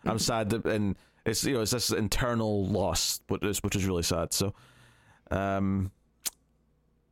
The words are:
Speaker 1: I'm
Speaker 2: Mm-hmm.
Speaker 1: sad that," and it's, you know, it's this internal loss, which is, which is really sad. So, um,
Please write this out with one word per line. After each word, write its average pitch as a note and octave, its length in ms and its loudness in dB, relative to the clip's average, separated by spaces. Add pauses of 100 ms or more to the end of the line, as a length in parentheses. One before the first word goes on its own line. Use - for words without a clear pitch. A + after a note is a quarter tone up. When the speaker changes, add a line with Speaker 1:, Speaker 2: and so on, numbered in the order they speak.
Speaker 1:
I'm - 80 0
Speaker 2:
Mm-hmm. A2+ 40 0
Speaker 1:
sad A2+ 320 0
that," A2+ 160 0
and G#2 320 0 (280)
it's, - 200 0
you C#3 80 2
know, A#2 80 2
it's G#2 100 0
this A#2+ 200 0
internal G#2+ 760 0
loss, F#2+ 640 0
which G2 160 -2
is, G2+ 180 0
which G2+ 140 0
is F#2+ 80 0
really F2+ 180 2
sad. E2 300 0
So, G2 200 0 (800)
um, G2 580 0 (1200)